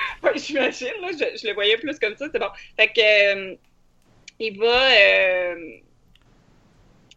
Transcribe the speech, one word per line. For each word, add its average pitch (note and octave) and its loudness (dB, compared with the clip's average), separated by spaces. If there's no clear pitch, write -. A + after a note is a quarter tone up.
<laughs> - -10
Ouais, D#4 0
j'imagine, B3+ -4
là, F4+ -8
je, C#4+ -6
je A3+ -8
le G#3 -2
voyais G#3 2
plus D4+ -8
comme - -4
ça, C#4+ -10
c'est A3+ -4
bon. G3 -4
Fait A3 4
que, G3+ 2
euh, - -14
il A3 -8
va, A#3+ 2
euh, F#3+ 4